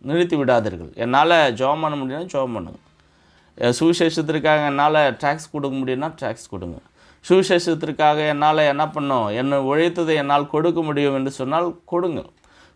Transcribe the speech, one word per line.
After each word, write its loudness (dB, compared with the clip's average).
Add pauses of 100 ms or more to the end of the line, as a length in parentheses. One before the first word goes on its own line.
நிறுத்தி 0
விடாதீர்கள். 0
என்னால 2
ஜெபம் -2
பண்ண -4
முடியும்னா -8
ஜெபம் -4
பண்ணுங்க. -10 (760)
அஹ், 0
சுவிசேஷத்திற்காக 2
என்னால 2
டாக்ஸ் -4
கொடுக்க -6
முடியும்னா -4
டாக்ஸ் -10
கொடுங்க. -10 (480)
சுவிசேஷத்திற்காக 2
என்னால 2
என்ன 0
பண்ணணும், -2
என்னை 0
உழைத்ததை 0
என்னால் 0
கொடுக்க 0
முடியும் 0
என்று -2
சொன்னால் -4 (100)
கொடுங்க. -4 (520)